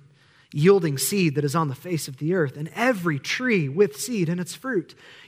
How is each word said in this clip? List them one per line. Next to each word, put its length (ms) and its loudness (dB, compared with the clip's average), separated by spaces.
yielding 440 4
seed 380 0
that 80 0
is 120 0
on 120 2
the 80 -6
face 320 -6
of 100 -14
the 160 -2
earth, 220 0
and 180 -8
every 460 0
tree 480 0
with 320 0
seed 300 -2
in 100 -2
its 160 -8
fruit. 400 -4